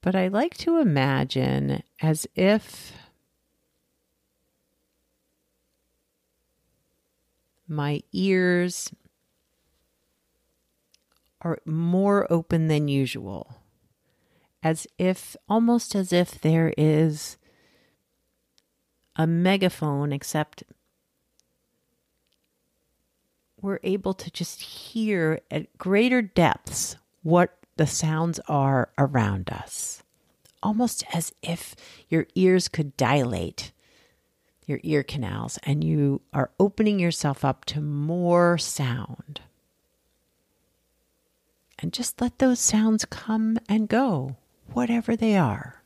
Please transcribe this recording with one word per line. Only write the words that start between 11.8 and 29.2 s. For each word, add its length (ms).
open 360
than 200
usual, 760
as 240
if, 380
almost 480
as 160
if 300
there 360
is 600
a 120
megaphone, 840
except 520
we're 220
able 320
to 160
just 300
hear 800
at 260
greater 440
depths 720
what 360
the 100
sounds 600
are 500
around 520